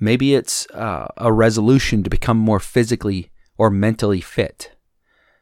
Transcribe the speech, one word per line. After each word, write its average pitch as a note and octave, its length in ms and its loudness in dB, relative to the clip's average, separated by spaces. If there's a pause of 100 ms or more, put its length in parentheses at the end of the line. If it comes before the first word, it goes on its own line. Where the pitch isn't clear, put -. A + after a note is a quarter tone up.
Maybe B2+ 340 2
it's, - 360 -4
uh, F2+ 440 -8
a A#2 160 0
resolution A2 720 2
to F2+ 60 -6
become A2+ 280 0
more A2 220 2
physically A2 720 -4 (260)
or A2 120 4
mentally G#2 520 0
fit. - 540 -8 (680)